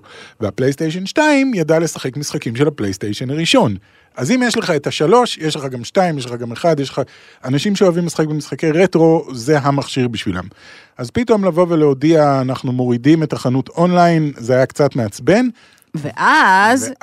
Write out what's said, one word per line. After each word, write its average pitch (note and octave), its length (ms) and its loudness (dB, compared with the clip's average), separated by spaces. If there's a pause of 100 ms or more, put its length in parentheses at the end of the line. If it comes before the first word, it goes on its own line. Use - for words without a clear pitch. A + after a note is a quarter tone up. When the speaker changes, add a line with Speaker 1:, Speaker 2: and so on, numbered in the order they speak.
(400)
Speaker 1:
והפלייסטיישן C#3 640 -4
שתיים C4+ 480 0
ידע D#3+ 260 2
לשחק D3 380 -4
משחקים C#3+ 380 -6
של C#3+ 120 0
הפלייסטיישן G#2+ 600 -6
הראשון. D#3+ 460 2 (400)
אז B2+ 160 -4
אם B3+ 140 2
יש A#3 120 -2
לך A3 120 -2
את D3+ 180 -2
השלוש, G3 500 2
יש D#3 180 -4
לך C#3+ 100 -8
גם C3 180 -10
שתיים, F3 340 0
יש B2 80 -8
לך A#2+ 60 -12
גם A#2+ 200 -8
אחד, D#3 280 0
יש C3+ 100 -4
לך, - 120 -6 (440)
אנשים C#3+ 300 0
שאוהבים F3 300 2
לשחק D#3+ 220 -2
במשחקי D3+ 440 -4
רטרו, E3 600 4
זה C3 280 0
המכשיר C3+ 480 -2
בשבילם. G2 360 -6 (540)
אז A#2+ 140 -10
פתאום A3 340 0
לבוא F3 240 2
ולהודיע, D3 720 4
"אנחנו B2+ 300 -4
מורידים B2+ 520 2
את C#3+ 100 -4
החנות B2+ 360 -2
אונליין", E3+ 680 2
זה A#2+ 180 0
היה C3 100 4
קצת C#3+ 300 0
מעצבן. C#3+ 520 0 (480)
Speaker 2:
ואז, A3+ 960 2 (120)